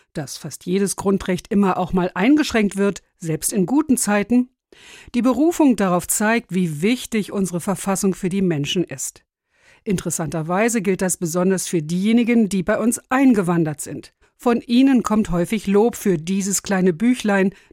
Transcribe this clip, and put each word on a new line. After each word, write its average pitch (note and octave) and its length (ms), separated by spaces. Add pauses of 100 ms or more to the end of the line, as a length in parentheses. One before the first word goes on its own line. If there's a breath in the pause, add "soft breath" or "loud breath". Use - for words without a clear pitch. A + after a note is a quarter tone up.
(140 soft breath)
dass C#3 240
fast - 300
jedes F#3+ 280
Grundrecht F#3+ 560
immer G3+ 260
auch F3+ 140
mal F3+ 220
eingeschränkt A3+ 640
wird, G3 240 (160)
selbst D#3 340
in G3 140
guten C#4 320
Zeiten. G#3 520 (640 loud breath)
Die A#3 80
Berufung C4 520
darauf F3+ 320
zeigt, A3+ 460
wie E3 300
wichtig A3+ 480
unsere F3+ 300
Verfassung F#3+ 520
für F3+ 160
die G3 140
Menschen D#3+ 400
ist. - 400 (600 soft breath)
Interessanterweise F3+ 1000
gilt F#3 180
das F#3 160
besonders F3+ 500
für E3+ 140
diejenigen, A3 680
die F#3 140
bei G#3 160
uns A3 320
eingewandert F3+ 720
sind. - 320 (240)
Von A#3+ 240
ihnen B3+ 420
kommt G#3+ 260
häufig F3 380
Lob G#3 280
für F#3 220
dieses F#3+ 460
kleine F#3 300
Büchlein, G3+ 600 (200 loud breath)